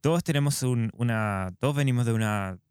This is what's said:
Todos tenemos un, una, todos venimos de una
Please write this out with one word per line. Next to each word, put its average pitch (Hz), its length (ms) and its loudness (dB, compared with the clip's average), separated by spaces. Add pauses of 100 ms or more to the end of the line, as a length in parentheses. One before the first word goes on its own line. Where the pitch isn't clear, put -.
Todos 165 200 2
tenemos 143 400 0
un, 120 300 0
una, 107 640 -2
todos 143 160 0
venimos 131 300 2
de 117 80 2
una 104 460 -2 (120)